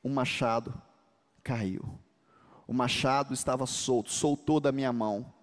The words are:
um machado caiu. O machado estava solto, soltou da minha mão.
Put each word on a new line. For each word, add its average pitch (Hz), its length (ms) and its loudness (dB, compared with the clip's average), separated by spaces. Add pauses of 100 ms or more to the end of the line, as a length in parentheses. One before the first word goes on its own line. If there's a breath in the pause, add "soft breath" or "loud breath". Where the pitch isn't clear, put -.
um 131 80 -2
machado 135 720 0 (600)
caiu. 104 560 -4 (680 soft breath)
O - 80 -6
machado 135 600 2
estava 127 320 0
solto, 123 440 0
soltou 151 520 2
da 143 100 2
minha 135 220 0
mão. 110 500 -2